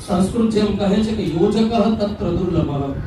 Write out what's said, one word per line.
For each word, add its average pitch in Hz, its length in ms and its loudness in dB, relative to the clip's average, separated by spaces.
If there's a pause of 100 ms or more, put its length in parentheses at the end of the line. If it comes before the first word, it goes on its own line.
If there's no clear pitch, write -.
સંસ્કૃત 196 440 0
જેમ 202 260 2
કહે 202 200 2
છે 220 160 0
કે 185 100 -4
યોજકઃ 214 840 2
તત્ર - 220 -4
દુર્લભઃ. 151 680 -2 (120)